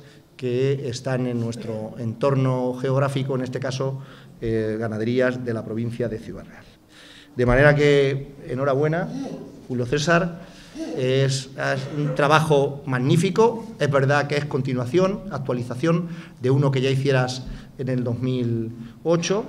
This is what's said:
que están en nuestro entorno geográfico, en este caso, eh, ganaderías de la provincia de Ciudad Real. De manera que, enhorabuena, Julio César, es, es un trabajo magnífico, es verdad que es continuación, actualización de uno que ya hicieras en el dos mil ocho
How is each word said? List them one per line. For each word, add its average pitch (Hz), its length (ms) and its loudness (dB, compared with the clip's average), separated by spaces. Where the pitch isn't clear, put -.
que 131 520 -2
están 127 380 -4
en 120 140 -2
nuestro 110 580 -6
entorno 127 760 0
geográfico, 135 600 -2
en 127 80 -2
este 123 160 -6
caso, 135 420 -4
eh, 110 380 0
ganaderías 120 680 0
de 120 80 -4
la 110 120 -4
provincia 113 440 -4
de 110 120 -6
Ciudad 95 240 -14
Real. - 200 -20
De 123 80 2
manera 139 300 8
que, 143 640 4
enhorabuena, 143 640 0
Julio 123 180 -2
César, 170 600 0
es, 135 600 0
es 139 240 -2
un 147 180 -2
trabajo 147 720 4
magnífico, 175 800 2
es 147 100 2
verdad 143 380 2
que 151 80 -2
es 147 80 -2
continuación, 139 760 0
actualización 139 800 -2
de 127 100 2
uno 139 200 4
que 131 100 0
ya 135 100 2
hicieras 131 520 0
en 127 100 -4
el 123 160 -2
dos 120 140 -4
mil 117 540 -2
ocho 175 440 0